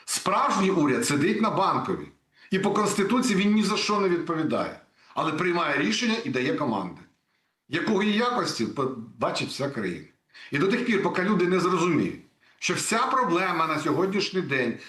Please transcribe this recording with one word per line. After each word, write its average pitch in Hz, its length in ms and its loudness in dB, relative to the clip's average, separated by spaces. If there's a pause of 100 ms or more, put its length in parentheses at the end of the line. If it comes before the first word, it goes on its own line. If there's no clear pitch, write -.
Справжній 196 640 0
уряд 139 360 2
сидить 170 360 2
на 185 80 2
Банковій. 180 580 -2 (420)
І 185 80 2
по 202 120 2
Конституції 208 680 2
він 208 180 4
ні 214 80 4
за 196 140 0
що 208 240 0
не 190 80 2
відповідає. 151 720 -2 (340)
Але 151 180 -2
приймає 165 460 0
рішення 220 460 0
і - 60 -4
дає 131 240 0
команди. 101 460 -4 (680)
Якої 202 440 0
якості, 214 540 0
по-, 123 300 -4 (220)
бачить 147 300 -2
вся 139 220 -4
країна. 92 360 -6 (440)
І 143 80 -2
до 180 100 2
тих 240 160 0
пір, 220 180 2
поки 180 200 0
люди 185 240 2
не 180 140 2
зрозуміють, 165 600 0 (380)
що - 160 -2
вся - 240 -2
проблема 185 680 2
на 156 120 -2
сьогоднішній 180 640 0
день 127 380 -2 (100)